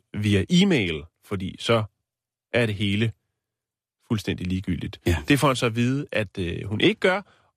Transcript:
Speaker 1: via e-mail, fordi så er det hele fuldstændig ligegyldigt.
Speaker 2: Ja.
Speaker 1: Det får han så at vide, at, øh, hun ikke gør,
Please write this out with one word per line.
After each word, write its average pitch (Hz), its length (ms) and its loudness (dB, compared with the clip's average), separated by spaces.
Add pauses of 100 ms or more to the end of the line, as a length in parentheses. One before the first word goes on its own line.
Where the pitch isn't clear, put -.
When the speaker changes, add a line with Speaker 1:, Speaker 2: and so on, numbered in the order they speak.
(140)
Speaker 1:
via 101 360 2
e-mail, 127 540 2 (220)
fordi 95 340 -6
så 113 240 2 (720)
er 117 120 2
det 107 100 -2
hele 104 360 0 (960)
fuldstændig 98 400 -2
ligegyldigt. 92 580 -4
Speaker 2:
Ja. 85 120 2 (100)
Speaker 1:
Det 143 120 4
får 151 80 2
han 131 80 2
så 127 100 -2
at 113 100 -2
vide, 131 360 -2
at, 104 160 -2 (120)
øh, 85 260 -6
hun 104 160 -4
ikke 196 180 2
gør, 190 220 2 (360)